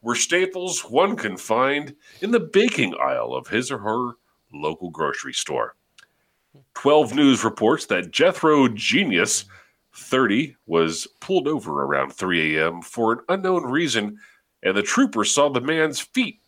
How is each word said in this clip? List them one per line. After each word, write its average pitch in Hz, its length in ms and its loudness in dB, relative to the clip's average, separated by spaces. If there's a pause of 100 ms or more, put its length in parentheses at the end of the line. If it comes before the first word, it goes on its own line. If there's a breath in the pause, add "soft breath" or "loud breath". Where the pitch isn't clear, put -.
were 120 140 -2
staples 180 640 -2
one 180 340 2
can 95 220 -6
find 135 580 -2 (240 soft breath)
in 208 120 -4
the 233 80 4
baking 165 560 0
aisle 62 380 -2
of 64 140 -8
his 123 240 -2
or 131 60 -8
her 113 360 -4 (380)
local 78 380 -8
grocery 71 440 -6
store. 64 420 -6 (1000 soft breath)
Twelve 139 420 4
News 135 300 6
reports 113 400 2
that 90 260 -2
Jethro 156 560 4
Genius, 110 800 0 (480 soft breath)
thirty, 131 720 0
was 82 420 0 (140)
pulled - 260 0
over 78 360 -4
around 69 280 -2
three 80 460 -2
A 78 100 2
M 87 140 -6
for 113 320 -2
an 120 60 -4 (100)
unknown 185 340 0
reason, 120 540 -2 (460 loud breath)
and 95 120 2
the 104 80 0
trooper 165 400 0
saw 147 260 2
the 127 120 -2
man's 156 400 -2
feet - 460 -6